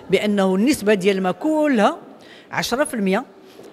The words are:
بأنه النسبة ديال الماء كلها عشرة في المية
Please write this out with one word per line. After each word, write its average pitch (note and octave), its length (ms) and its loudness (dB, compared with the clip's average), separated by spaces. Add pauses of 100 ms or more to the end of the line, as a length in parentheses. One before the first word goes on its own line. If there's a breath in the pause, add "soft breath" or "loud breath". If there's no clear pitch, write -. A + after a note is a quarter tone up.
بأنه G3 460 0
النسبة G#3+ 380 2
ديال G3 240 0
الماء F#3 160 -2
كلها D4+ 680 0 (520 loud breath)
عشرة G3+ 320 -2
في D4 100 -6
المية G3+ 320 -2 (480 loud breath)